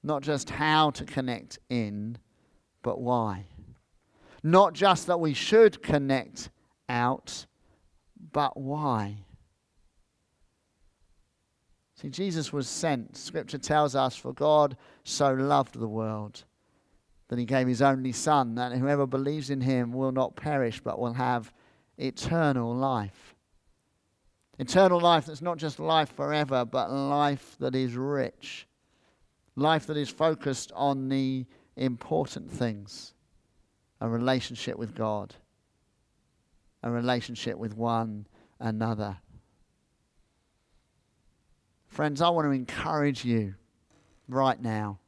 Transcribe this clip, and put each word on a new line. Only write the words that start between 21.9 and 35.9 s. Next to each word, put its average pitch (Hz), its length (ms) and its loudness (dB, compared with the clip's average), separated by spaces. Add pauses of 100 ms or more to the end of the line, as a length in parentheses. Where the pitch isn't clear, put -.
eternal 131 800 -2
life." 123 580 -4 (1300)
Eternal 180 380 6
life 170 240 6
that's 151 160 -12
not 175 160 -4
just 147 200 -6
life 156 380 0
forever, 143 480 0
but 113 260 -2
life 139 720 -2
that 131 160 -2
is 127 200 -2
rich. 135 680 -6 (920)
Life 151 300 2
that 156 100 -4
is 143 120 -4
focused 147 640 -2
on 135 360 -2
the 131 360 -2 (300)
important - 720 -4
things. 104 640 -8 (840)
A 113 80 -4
relationship 120 720 -2
with 110 180 -10
God. 107 400 -4 (1500)